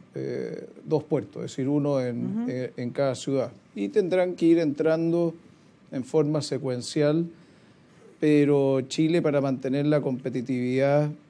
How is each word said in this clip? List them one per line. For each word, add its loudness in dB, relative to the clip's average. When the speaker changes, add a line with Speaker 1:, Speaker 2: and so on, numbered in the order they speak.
Speaker 1:
eh, -8
dos 0
puertos, -4
es -10
decir, -4
uno 0
en, -4
Speaker 2:
Ujú. -4
Speaker 1:
eh, -6
en -6
cada -2
ciudad. -2
Y -4
tendrán 2
que 0
ir 6
entrando 2
en -6
forma 0
secuencial, 0
pero 4
Chile, 0
para 2
mantener -2
la 4
competitividad 0